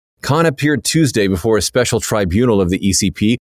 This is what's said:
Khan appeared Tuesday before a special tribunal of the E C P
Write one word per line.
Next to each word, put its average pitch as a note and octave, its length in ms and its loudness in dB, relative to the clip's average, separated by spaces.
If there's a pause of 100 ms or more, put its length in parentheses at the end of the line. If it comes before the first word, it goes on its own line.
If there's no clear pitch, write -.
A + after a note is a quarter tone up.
(220)
Khan E3 240 0
appeared D3 380 -2
Tuesday B2 420 0
before G2+ 320 0
a F#2+ 40 0
special A#2+ 360 0
tribunal G#2 640 0
of F2 100 0
the F#2+ 160 -2
E F#2+ 60 2
C G2 180 -2
P G#2+ 260 0 (200)